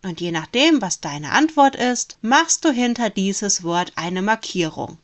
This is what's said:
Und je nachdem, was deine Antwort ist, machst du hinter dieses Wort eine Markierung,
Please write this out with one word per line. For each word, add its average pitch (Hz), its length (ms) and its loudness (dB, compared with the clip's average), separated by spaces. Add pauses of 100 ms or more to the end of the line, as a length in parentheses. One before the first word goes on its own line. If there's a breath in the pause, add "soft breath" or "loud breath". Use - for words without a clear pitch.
Und 175 180 -8
je 175 100 -4
nachdem, 240 520 2
was 180 180 0
deine 147 320 -8
Antwort 285 440 4
ist, 240 460 -4
machst 220 420 2
du 320 60 4
hinter 240 380 0
dieses 196 540 -2
Wort 170 340 -2
eine 180 260 -4
Markierung, 180 800 -4